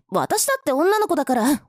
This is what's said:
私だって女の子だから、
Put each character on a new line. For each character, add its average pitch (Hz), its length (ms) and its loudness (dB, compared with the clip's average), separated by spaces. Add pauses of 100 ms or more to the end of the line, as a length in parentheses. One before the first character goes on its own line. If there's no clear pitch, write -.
私 190 380 -2
だ 554 160 0
っ - 20 -20
て 294 80 -2
女 359 260 2
の 427 120 0
子 330 80 0
だ 269 80 -2
か 254 100 0
ら、 247 340 0